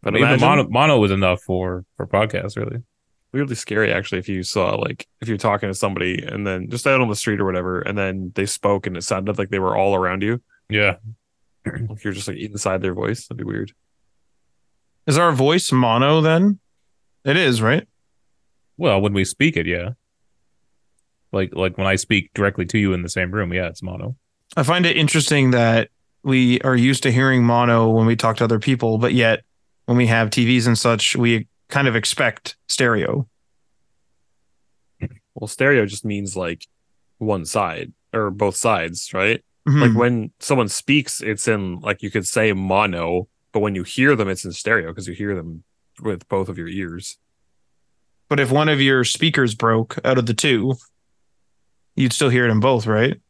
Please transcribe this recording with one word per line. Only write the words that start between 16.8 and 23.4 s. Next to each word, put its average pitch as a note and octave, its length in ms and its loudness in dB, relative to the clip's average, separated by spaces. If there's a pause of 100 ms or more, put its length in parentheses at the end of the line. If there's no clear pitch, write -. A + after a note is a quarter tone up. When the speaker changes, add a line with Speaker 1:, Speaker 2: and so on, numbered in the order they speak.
Speaker 3:
It C#3 140 2
is, B2 240 2
right? B2+ 260 2 (880)
Speaker 2:
Well, A2+ 240 2
when G2+ 140 0
we F#2+ 100 4
speak D#3 320 0
it, E2 100 -2
yeah. F2 260 -4 (1400)
Like, F#2+ 220 -2
like F#2 240 -2
when F#2+ 80 0
I F#2+ 100 2
speak - 380 -2
directly G2 320 0
to A2+ 120 -2
you G2 140 2
in F2+ 80 -2
the F2 80 -8
same F2+ 220 -4
room, F#2 240 -4